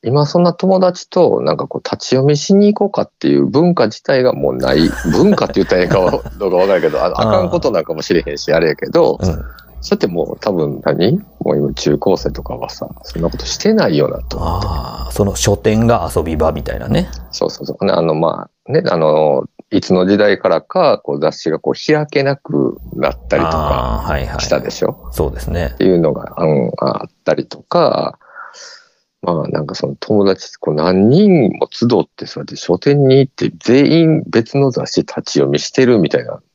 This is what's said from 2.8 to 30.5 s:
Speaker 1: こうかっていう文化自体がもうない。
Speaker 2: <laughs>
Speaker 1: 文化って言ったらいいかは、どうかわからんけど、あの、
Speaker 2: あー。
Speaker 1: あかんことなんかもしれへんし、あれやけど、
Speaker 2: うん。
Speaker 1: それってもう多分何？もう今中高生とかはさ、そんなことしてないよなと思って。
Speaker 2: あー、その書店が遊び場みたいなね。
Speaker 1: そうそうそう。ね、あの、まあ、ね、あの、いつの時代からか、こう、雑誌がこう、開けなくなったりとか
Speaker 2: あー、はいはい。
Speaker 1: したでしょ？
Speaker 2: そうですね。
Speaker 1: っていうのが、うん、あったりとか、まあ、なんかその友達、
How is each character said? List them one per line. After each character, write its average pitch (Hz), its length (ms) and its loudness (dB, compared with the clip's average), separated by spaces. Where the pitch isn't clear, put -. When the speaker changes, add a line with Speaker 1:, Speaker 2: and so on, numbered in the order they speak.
Speaker 1:
こ - 20 -2
う 196 40 -4
か - 120 -2
っ - 80 -8
て - 160 -4
い 71 100 4
う - 80 4
文 165 300 2
化 127 100 2
自 110 160 -6
体 131 220 2
が 123 100 4
も 71 180 0
う 65 40 -4
な 65 180 -2
い。 78 240 4
Speaker 2:
<laughs> 80 140 -2
Speaker 1:
文 180 240 4
化 - 100 0
っ - 40 -4
て - 60 -6
言 92 100 2
っ - 20 -14
た 98 80 2
ら 90 80 4
い - 20 2
い 90 40 -4
か 98 100 2
は、 90 120 2
ど 101 80 -2
う 90 40 0
か 90 60 2
わ 92 80 4
か 98 80 2
ら 87 60 4
ん - 20 0
け 80 80 2
ど、 - 140 0
あ - 60 2
の、 - 120 -4
Speaker 2:
あ 113 40 2
ー。 - 20 0
Speaker 1:
あ 107 40 2
か 107 120 2
ん 175 60 -2
こ 170 100 0
と 147 100 0
な 92 120 0
ん - 20 -4
か 80 100 -6
も 78 80 -6
し - 120 -8
れ 85 120 2
へ 76 80 -6
ん 71 60 -8
し、 - 140 -4
あ 82 60 4
れ 82 100 2
や 73 60 -2
け - 140 -8
ど、 - 320 2
Speaker 2:
う 92 60 0
ん。 80 160 -4
Speaker 1:
そ - 80 -4
れ 208 40 2
っ - 20 -6
て - 80 0
も 87 180 -2
う - 160 -8
多 107 120 -2
分 78 340 -2
何？ 110 380 0
も - 140 -2
う 73 40 0
今 71 160 -2
中 73 240 0
高 92 180 2
生 - 140 -4
と - 140 -10
か - 120 -10
は - 140 -10
さ、 - 180 -12
そ - 160 -14
ん - 60 -4
な - 80 -2
こ - 60 -10
と - 100 -10
し - 100 -8
て 214 160 2
な 185 140 2
い 80 100 0
よ 71 120 2
な - 120 -8
と - 160 -10
思 87 220 -4
っ - 20 -4
て。 101 80 -4
Speaker 2:
あ - 400 -8
ー、 - 20 -12
そ 101 140 0
の 95 100 -2
書 101 220 0
店 110 300 2
が 95 280 2
遊 82 80 0
び 80 140 -4
場 78 140 2
み 78 100 -8
た - 140 -6
い - 40 -8
な - 80 -8
ね。 185 220 -2
Speaker 1:
そ - 160 -4
う - 20 -2
そ - 140 -12
う - 20 -10
そ - 160 -8
う。 98 40 -2
ね、 98 60 2
あ 87 80 2
の、 82 140 0
ま 78 340 -2
あ、 120 40 -8
ね、 156 160 0
あ 90 80 0
の、 78 500 2
い 95 100 0
つ - 140 0
の 92 100 4
時 101 140 2
代 104 180 4
か - 120 -12
ら 82 120 0
か、 151 380 0
こ - 140 -6
う、 71 60 -6
雑 76 160 0
誌 - 140 -4
が 78 80 -2
こ - 140 -2
う、 - 20 0
開 151 320 0
け 143 160 -2
な 139 140 0
く 71 420 -2
な 69 160 -2
っ 65 80 -8
た - 100 0
り 85 60 0
と 82 60 -2
か 69 540 -2
Speaker 2:
あ - 40 -8
ー、 - 40 -4
は 71 80 -2
い 65 80 -6
は 67 100 -8
い。 - 40 -6
Speaker 1:
し - 80 -8
た 67 100 2
で - 100 -6
し - 160 -4
ょ？ - 280 -8
Speaker 2:
そ 76 160 -2
う - 20 -6
で - 80 -12
す - 80 -8
ね。 82 260 -4
Speaker 1:
っ - 60 -20
て - 60 2
い 92 100 4
う 87 40 4
の 78 140 2
が、 - 240 -10
う - 80 -2
ん、 73 320 0
あ - 300 -4
っ - 20 -20
た 78 100 0
り - 140 -4
と - 160 -16
か、 - 560 0
ま 82 220 -2
あ、 - 20 -8
な 78 140 -8
ん 73 40 -8
か - 80 -10
そ - 140 -6
の 69 120 -8
友 101 280 2
達、 - 320 -4